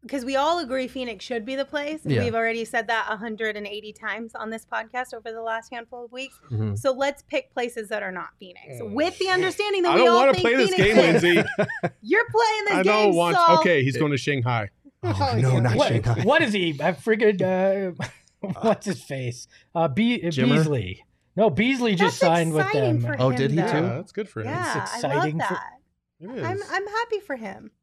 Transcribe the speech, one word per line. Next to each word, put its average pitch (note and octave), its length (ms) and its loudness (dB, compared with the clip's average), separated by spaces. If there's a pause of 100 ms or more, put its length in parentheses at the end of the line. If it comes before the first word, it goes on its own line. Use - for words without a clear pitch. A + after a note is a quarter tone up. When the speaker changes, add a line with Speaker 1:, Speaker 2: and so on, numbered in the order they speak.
Speaker 1:
'cause C4 160 -6
we C4+ 140 -2
all D#4 220 2
agree C4 280 -4
Phoenix A#3+ 380 -10
should A#3 200 -6
be C4 120 -6
the C#4 80 -4
place. D4 400 -8
Speaker 2:
Yeah. D3 180 0
Speaker 1:
We've A#3 120 -2
already A3+ 280 -2
said A3+ 240 -4
that A3+ 220 -2
a G#3+ 80 -4
hundred G#3+ 400 -6
and G#3 100 -10
eighty G#3 240 -12
times A3 420 -10
on A3+ 160 -10
this A3+ 160 -10
podcast A#3+ 480 -8
over A3+ 200 -12
the A3+ 80 -12
last A3+ 320 -6
handful A#3+ 320 -14
of A#3 80 -20
weeks. B3+ 260 -12 (100)
Speaker 2:
Mm-hmm. G#2+ 260 -2
Speaker 1:
So B2 180 0
let's C#4 300 -4
pick - 280 -6
places A#3+ 380 -6
that G#3 140 -6
are F#3+ 80 -8
not E3+ 180 -10 (100)
Phoenix, - 420 -20
Speaker 3:
Mm. G#3+ 120 -10
Speaker 1:
with D#4 260 -2
the F#4 80 -2
understanding F#4+ 540 0
that F4 100 2
Speaker 3:
I - 40 4
Speaker 1:
we - 100 6
Speaker 3:
don't - 80 8
Speaker 1:
all - 140 6
Speaker 3:
wanna C4+ 60 6
Speaker 1:
think - 140 0
Speaker 3:
play A#3 80 2
this B3+ 180 2
Speaker 1:
Phoenix G#3 220 4
Speaker 3:
game, A3 200 6
Speaker 1:
is. D#3 80 4
Speaker 3:
Lindsay. F3 340 4
Speaker 1:
<laughs> G#3 460 -4
You're G#4 260 2
playing G#4+ 380 2
this G#4 80 0
Speaker 3:
I - 80 2
don't G#4 260 4
Speaker 1:
game, - 80 4
Speaker 3:
want, E3+ 180 4
Speaker 1:
Saul. E4+ 240 6
Speaker 3:
okay, D#3+ 240 4
he's B2+ 140 0
going D3+ 140 2
to C#3+ 60 0
Shanghai. A#2+ 520 -2 (340)
Speaker 2:
Oh, - 60 -2 (240)
Speaker 1:
Oh, - 40 0
Speaker 2:
no, B2+ 160 2
Speaker 1:
yeah. B2 60 4
Speaker 2:
not A#2 160 2
Speaker 4:
What, - 140 4
Speaker 2:
Shanghai. A2+ 340 0
Speaker 4:
what C#4+ 180 4
is A#3+ 120 0
he? F#3 160 0 (120)
I E3 100 2
friggin', G#3+ 500 2
uh, F#3 680 0 (420)
<laughs> - 120 -4
what's G#3 260 2
his F3 160 -6
face? B2+ 440 -8 (280)
Uh, E3 120 2
Be-, A3 320 2
Speaker 2:
Jimmer? C3+ 380 2
Speaker 4:
Beasley. C3 480 -2 (300)
No, G#3 160 4
Beasley A#3+ 420 0
just F#3+ 260 2
Speaker 1:
That's F3 160 4
Speaker 4:
signed E3+ 160 2
with - 140 2
Speaker 1:
exciting - 360 0
Speaker 4:
them. - 140 -2
Speaker 1:
for - 60 -2
Speaker 2:
Oh, C3 80 4
Speaker 1:
him, B2+ 80 0
Speaker 2:
did C#3 140 0
he D3 60 0
Speaker 1:
though. G#3 140 0
Speaker 2:
too? - 60 0
Speaker 3:
Yeah, D#3 40 0 (140)
that's A2 160 -12
good G#3 160 -8
for - 140 -12
him. D#3 60 -8
Speaker 1:
Yeah, - 360 -4
Speaker 4:
It's F#2+ 100 -10
Speaker 1:
I - 40 -10
Speaker 4:
exciting D3 400 -2
Speaker 1:
love G#3+ 120 -2
Speaker 4:
for - 40 -4
Speaker 1:
that. - 260 -12 (400)
Speaker 3:
It A3 200 -14
is. D#3 40 -6
Speaker 1:
I'm, F#4+ 160 -4 (120)
I'm G4 160 -4
happy A4 320 -4
for C#4+ 160 -10
him. G#3+ 360 -14 (120)